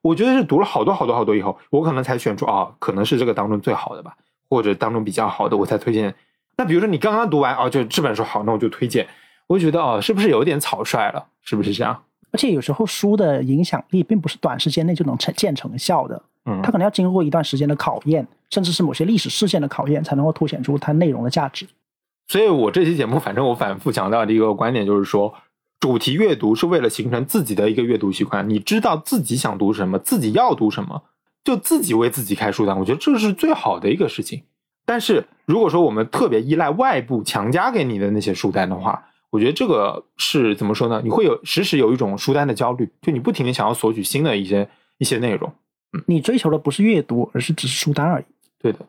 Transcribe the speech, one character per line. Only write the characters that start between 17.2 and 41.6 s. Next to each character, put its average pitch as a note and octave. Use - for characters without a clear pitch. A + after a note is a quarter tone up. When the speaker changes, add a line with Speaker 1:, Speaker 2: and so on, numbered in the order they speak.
Speaker 2:
一 D3+
段 D#3
时 C#3
间 C#3+
的 D3+
考 C#3
验， D3+
甚 G3
至 F3
是 F3
某 D#3
些 D#3+
历 G#3
史 -
事 G3+
件 -
的 C#3+
考 C#3
验， D3+
才 D3+
能 C#3
够 D#3
凸 D#3+
显 C3
出 C#3+
它 D3+
内 D#3
容 A#2
的 -
价 D3
值。 -
Speaker 1:
所 F#3+
以 A3
我 C3+
这 F#3
期 E3
节 C#3
目， A#2
反 G2+
正 B2+
我 B2
反 G#2
复 -
强 G2
调 A2+
的 G#2+
一 A2+
个 A2
观 A2+
点 A2
就 G#2
是 G2
说， G#2
主 B2+
题 -
阅 F#3
读 G#2+
是 D#3+
为 F3
了 A#2+
形 A2
成 A#2+
自 G3+
己 A#2+
的 G#2
一 A2
个 B2
阅 A#2
读 G2+
习 -
惯， G2+
你 G#2+
知 G#3+
道 G#3
自 F#3+
己 B2
想 A2+
读 G2+
什 G2+
么， F#2+
自 A3
己 A2
要 G#3+
读 G#2+
什 G2+
么， F#2
就 B3+
自 -
己 A#2
为 A#2
自 B2+
己 G2
开 G#2
书 A2
单， G2
我 F#2+
觉 G2+
得 D3+
这 C#4
是 G#3+
最 D#4
好 -
的 G2
一 A2+
个 F#3
事 -
情。 -
但 A#3
是 G3
如 E3
果 G#3+
说 F3
我 D3+
们 G#2+
特 G3+
别 A2+
依 C3+
赖 D#3
外 F#3+
部 A#2+
强 G#2+
加 F#3+
给 G#3+
你 A#2+
的 G2+
那 G#2+
些 G2+
书 F#2
单 F#2
的 F#2
话， F#2+
我 A2
觉 G#2+
得 C#3+
这 B3+
个 G#2+
是， A2+
怎 G#2+
么 G#2
说 A#2+
呢？ A2
你 A2+
会 A3
有， C3+
时 -